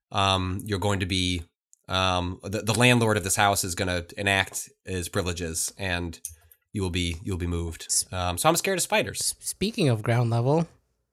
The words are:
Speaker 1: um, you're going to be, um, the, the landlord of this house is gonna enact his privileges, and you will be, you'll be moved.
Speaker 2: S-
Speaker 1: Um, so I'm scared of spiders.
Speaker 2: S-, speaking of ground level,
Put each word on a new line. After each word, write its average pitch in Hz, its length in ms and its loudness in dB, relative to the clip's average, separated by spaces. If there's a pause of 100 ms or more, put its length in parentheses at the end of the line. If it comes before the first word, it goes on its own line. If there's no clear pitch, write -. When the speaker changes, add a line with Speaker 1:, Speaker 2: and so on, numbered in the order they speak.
(120)
Speaker 1:
um, 95 520 2
you're 101 140 -2
going 101 220 0
to 95 60 0
be, 90 360 0 (460)
um, 92 560 0
the, 101 180 -4
the 107 160 0
landlord 117 380 6
of 90 80 0
this 95 120 -2
house 101 280 4
is 87 100 -6
gonna 90 300 -2 (120)
enact 98 540 0 (140)
his 90 240 -4
privileges, 85 720 -4
and 87 400 -4 (540)
you 107 100 -4
will 92 80 0
be, 85 320 0
you'll 98 160 -4
be 87 80 -4
moved. 85 440 -4
Speaker 2:
S- - 220 0
Speaker 1:
Um, 90 260 -2
so 156 100 2
I'm 170 80 4
scared 185 220 -2
of 160 40 -2
spiders. 202 380 -2
Speaker 2:
S-, - 260 -6
speaking 196 420 0
of 110 140 2
ground 120 280 2
level, 135 360 2 (460)